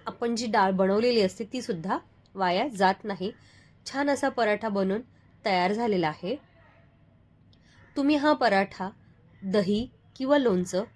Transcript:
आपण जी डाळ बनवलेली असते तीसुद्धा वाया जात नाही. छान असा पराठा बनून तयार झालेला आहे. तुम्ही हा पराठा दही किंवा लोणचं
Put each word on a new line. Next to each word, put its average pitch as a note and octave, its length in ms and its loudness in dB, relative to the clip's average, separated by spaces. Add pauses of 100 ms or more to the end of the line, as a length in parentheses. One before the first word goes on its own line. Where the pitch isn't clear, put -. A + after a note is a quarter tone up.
आपण A#3 300 -4
जी A#3 100 -4
डाळ G#3 240 2
बनवलेली G3+ 500 2
असते G3 320 0
तीसुद्धा A3+ 460 -4 (360)
वाया F#3+ 340 0
जात F#3+ 260 2 (100)
नाही. G3 280 -6 (540)
छान C#4+ 240 -2
असा C#4 180 0
पराठा G#3+ 400 0
बनून G3 320 0 (440)
तयार F#3 280 2
झालेला G#3 360 0
आहे. F3+ 280 -6 (1600)
तुम्ही C#4+ 200 2
हा D4 160 4
पराठा G3 580 0 (520)
दही G#3 460 0 (280)
किंवा C4+ 220 2
लोणचं F#3 460 0 (120)